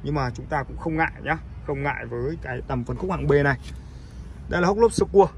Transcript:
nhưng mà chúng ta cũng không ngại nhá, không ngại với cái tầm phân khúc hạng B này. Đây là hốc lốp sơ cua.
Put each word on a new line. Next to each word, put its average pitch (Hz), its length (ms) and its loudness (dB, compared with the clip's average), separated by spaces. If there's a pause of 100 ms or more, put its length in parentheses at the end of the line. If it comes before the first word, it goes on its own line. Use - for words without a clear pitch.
nhưng 143 120 -2
mà 131 140 0
chúng 127 160 -8
ta 147 180 -2
cũng - 140 -10
không 160 200 -2
ngại 160 140 2 (120)
nhá, 156 140 0 (300)
không 139 160 -4
ngại 139 220 -4
với 123 360 -4
cái 127 260 -8
tầm 127 160 -2
phân 123 140 -4
khúc 185 140 -2
hạng 143 160 -2
B 147 40 6 (120)
này. 139 160 4 (920)
Đây 175 120 0
là 175 60 4
hốc 202 100 4
lốp 226 160 6
sơ 208 180 4
cua. 190 160 8 (100)